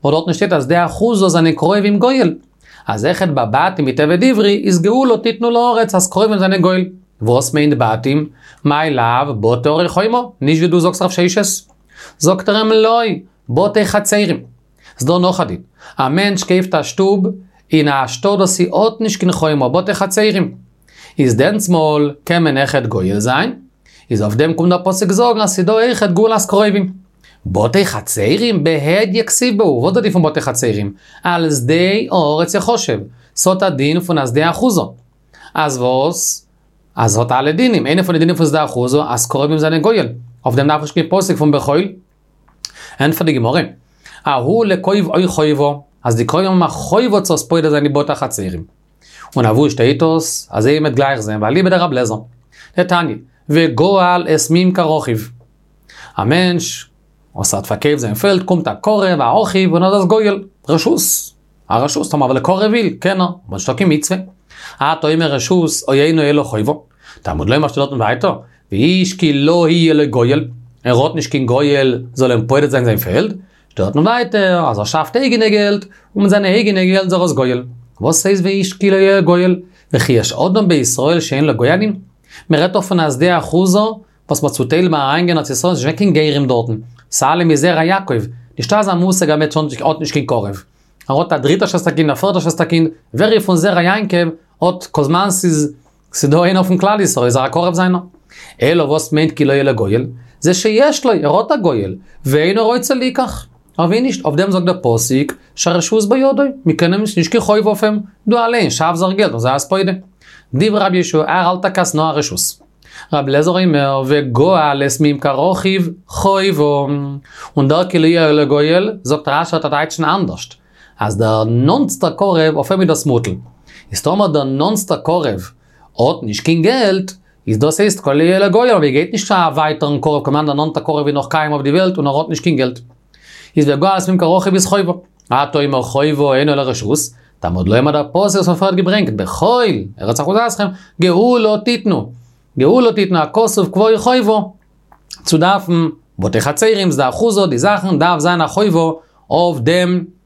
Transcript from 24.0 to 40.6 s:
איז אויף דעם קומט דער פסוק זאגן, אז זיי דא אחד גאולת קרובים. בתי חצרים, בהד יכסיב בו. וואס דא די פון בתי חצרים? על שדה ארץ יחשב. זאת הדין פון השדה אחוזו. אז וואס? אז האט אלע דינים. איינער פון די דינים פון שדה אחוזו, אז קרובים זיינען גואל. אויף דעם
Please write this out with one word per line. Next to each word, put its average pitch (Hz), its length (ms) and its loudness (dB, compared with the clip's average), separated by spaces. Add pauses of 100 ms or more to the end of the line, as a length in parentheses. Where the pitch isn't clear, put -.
איז 107 120 0
אויף 104 120 -2
דעם 151 180 2
קומט 165 180 0
דער 180 140 0
פסוק 190 280 0
זאגן, 226 280 2
אז 202 140 0
זיי 185 100 0
דא 220 280 2
אחד 202 220 0
גאולת 220 340 2
קרובים. 196 440 0 (540)
בתי 113 380 0
חצרים, 147 800 -2
בהד 165 480 0
יכסיב 226 460 0
בו. 220 60 4
וואס 147 300 2
דא 240 60 4
די 202 100 0
פון 180 120 2
בתי 151 180 0
חצרים? 104 520 -2 (300)
על 170 280 0
שדה 135 240 0 (380)
ארץ 160 420 0
יחשב. 196 440 -2 (360)
זאת 185 280 0
הדין 156 380 0
פון 175 180 -2
השדה 139 320 0
אחוזו. 175 440 0 (600)
אז 147 240 -2
וואס? 131 680 -2 (500)
אז 113 200 0
האט 120 160 0
אלע 135 180 0
דינים. 180 360 0
איינער 175 180 0
פון 175 100 -2
די 160 40 0
דינים 165 160 2
פון 165 120 0
שדה 151 180 0
אחוזו, 131 440 -2
אז 120 180 -2
קרובים 147 320 -2
זיינען 156 220 0
גואל. 185 280 0 (360)
אויף 123 120 0
דעם 139 120 2